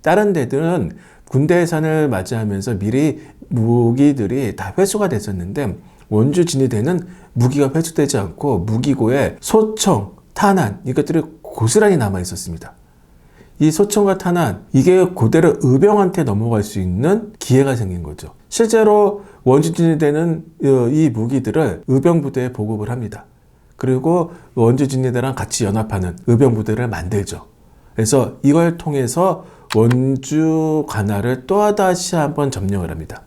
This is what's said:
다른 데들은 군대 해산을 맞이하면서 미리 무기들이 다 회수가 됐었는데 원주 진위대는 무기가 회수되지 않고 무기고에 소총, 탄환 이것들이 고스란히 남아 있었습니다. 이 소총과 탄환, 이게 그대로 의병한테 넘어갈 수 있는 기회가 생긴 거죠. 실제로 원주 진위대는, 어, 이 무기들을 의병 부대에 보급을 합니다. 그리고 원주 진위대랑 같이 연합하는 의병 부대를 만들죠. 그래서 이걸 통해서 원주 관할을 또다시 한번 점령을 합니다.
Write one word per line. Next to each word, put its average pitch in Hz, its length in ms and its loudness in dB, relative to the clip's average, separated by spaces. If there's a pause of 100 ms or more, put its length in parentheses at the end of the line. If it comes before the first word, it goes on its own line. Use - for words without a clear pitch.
다른 202 320 2
데들은 143 580 -2 (380)
군대 139 260 2
해산을 156 540 0
맞이하면서 101 680 -4
미리 127 420 0 (260)
무기들이 120 1080 2
다 - 220 -10
회수가 196 320 0
됐었는데 101 680 -6 (320)
원주 139 360 2
진위대는 135 540 0 (340)
무기가 131 400 2
회수되지 156 440 0
않고 101 420 -2
무기고에 120 800 0
소총, 214 760 0 (180)
탄환 185 520 0
이것들이 160 360 -2 (200)
고스란히 196 560 2
남아 98 220 -2
있었습니다. 87 540 -10 (840)
이 156 120 4
소총과 202 460 2
탄환, 170 560 -2
이게 175 420 6
그대로 151 460 4
의병한테 180 640 2
넘어갈 113 380 -2
수 101 200 -6
있는 127 580 -2
기회가 131 380 2
생긴 92 260 -6
거죠. 73 300 -14 (160)
실제로 214 760 2 (220)
원주 156 280 2
진위대는, 160 720 0 (200)
어, 127 240 4
이 151 200 2
무기들을 117 800 -2
의병 156 340 2
부대에 131 300 -6
보급을 107 380 -6
합니다. 120 360 -10 (520)
그리고 160 540 0 (240)
원주 127 320 2
진위대랑 131 480 -2
같이 - 300 -6
연합하는 98 520 -2 (100)
의병 120 260 4
부대를 110 340 -2
만들죠. 98 580 -6 (480)
그래서 110 500 0
이걸 165 340 2
통해서 156 680 -2 (280)
원주 147 1120 0
관할을 117 600 -4
또다시 196 680 0
한번 147 360 -2
점령을 95 400 -4
합니다. 80 360 -12